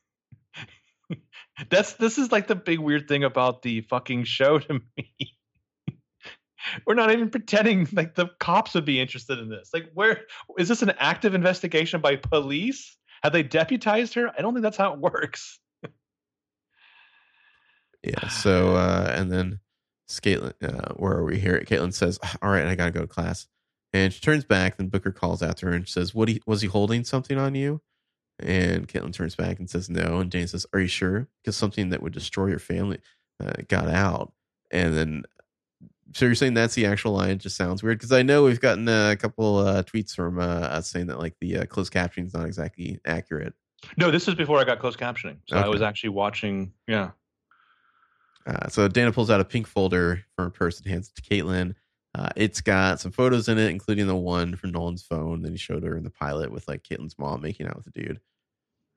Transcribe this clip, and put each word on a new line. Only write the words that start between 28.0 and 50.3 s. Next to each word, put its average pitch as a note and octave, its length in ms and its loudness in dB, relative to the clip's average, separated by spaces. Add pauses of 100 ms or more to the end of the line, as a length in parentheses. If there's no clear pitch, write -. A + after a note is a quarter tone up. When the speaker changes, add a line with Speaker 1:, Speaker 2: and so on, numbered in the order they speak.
Speaker 2:
And F2+ 480 0
Caitlin - 260 -6
turns E2+ 220 -6
back F2+ 240 -4
and F2+ 100 -10
says, F2 200 -6
"No." E2+ 300 0
And F#2 100 -2
Dana F2 200 -4
says, F#2 240 -6
"Are G2 80 2
you F2+ 60 2
sure? G2 400 -2 (180)
'Cause G#2+ 100 -4
something G2+ 340 -2
that F2 140 -4
would - 100 -8
destroy F#2+ 340 -4
your E2 120 -2
family, F#2 400 -4 (400)
uh, G1+ 140 -6 (160)
got - 180 2
out." F2+ 460 0 (360)
And E2 260 2
then, D#2 280 -2 (920)
so - 120 2
you're A#2+ 100 6
saying B2 200 2
that's A2+ 200 4
the A2+ 100 2
actual G#2 280 0
line? F#2+ 180 2
It F#2+ 60 -2
just F#2 180 -10
sounds F2+ 260 -2
weird. A2 200 0
'Cause A#2 100 -2
I B2+ 100 8
know C#3+ 220 6
we've B2+ 160 6
gotten A#2 300 2
a G#2 260 4
couple, G#2+ 440 2
uh, G2 240 4
tweets G#2+ 300 -6
from, F2 260 -4
uh, F2 40 0
us E2+ 460 -2
saying F2+ 180 -4
that, C2 120 -8
like, E2 200 -6
the, F2 200 -4
uh, F2+ 60 -2
closed - 280 -6
captioning F2+ 320 -2
is F#2+ 80 -12
not E2 120 -4
exactly F2 600 -8
accurate. D#2+ 480 -6 (440)
Speaker 1:
No, E3 140 4
this F3 160 2
is - 80 0
before D3+ 240 2
I C3 60 6
got A#2+ 140 0
closed B2 200 -6
captioning. A#2+ 380 -8 (100)
So - 80 -4
I F#2+ 60 4
Speaker 2:
Okay. G2+ 80 2
Speaker 1:
was G#2 120 0
actually G#2+ 280 -4
watching. G2 640 -4 (140)
Yeah. G2+ 240 -2 (1300)
Speaker 2:
Uh, - 220 -4
so G2+ 220 2
Dana A#2+ 240 4
pulls A#2 160 0
out G#2 100 6
a F#2+ 60 2
pink A2+ 220 -4
folder F2+ 580 0 (100)